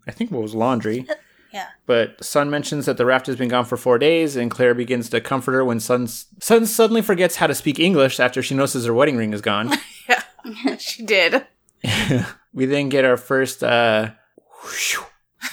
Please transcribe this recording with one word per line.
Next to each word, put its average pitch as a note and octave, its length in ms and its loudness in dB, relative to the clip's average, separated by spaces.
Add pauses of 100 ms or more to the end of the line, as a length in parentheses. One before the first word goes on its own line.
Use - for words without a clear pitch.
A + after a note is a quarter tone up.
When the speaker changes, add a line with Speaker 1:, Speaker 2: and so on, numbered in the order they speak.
Speaker 1:
I - 60 -10
think, A#3 180 -6
what C3 120 -4
was G#2+ 120 -8
laundry. A#2 520 -2 (460)
Speaker 2:
Yeah. F#3+ 140 -12 (200)
Speaker 1:
But A#2 380 0
Sun C#3+ 260 0
mentions D3 360 -4
that C3+ 120 -2
the B2 80 2
raft B2+ 200 2
has C3+ 80 -4
been B2 140 -4
gone B2 160 0
for A#2 120 -4
four A#2+ 220 2
days, D#3 380 2
and A#2+ 120 -2
Claire B2 260 2
begins A#2+ 340 -4
to A#2 120 0
comfort C3 320 -4
her C3 120 2
when A#2 160 0
Sun, B2 260 0
Sun - 600 0
suddenly A3 360 2
forgets F3+ 340 0
how E3 120 2
to C#3+ 60 0
speak C#3 260 -2
English D3+ 400 4
after B2+ 220 2
she C#3 120 -4
notices C3+ 320 0
her A#2 80 0
wedding C3+ 220 4
ring A2 160 -2
is G#2 80 -4
gone. G#2+ 360 0
Speaker 3:
<laughs> D4 40 -8 (840)
Yeah, D#4+ 120 -4
she - 280 -12
did. G3+ 400 2 (380)
Speaker 1:
<laughs> B2+ 420 -2 (300)
We C3 120 -2
then C#3+ 220 -2
get C3+ 160 2
our B2+ 120 4
first, C3 480 -2
uh, A#2 460 2 (520)
whoosh. - 340 -6 (560)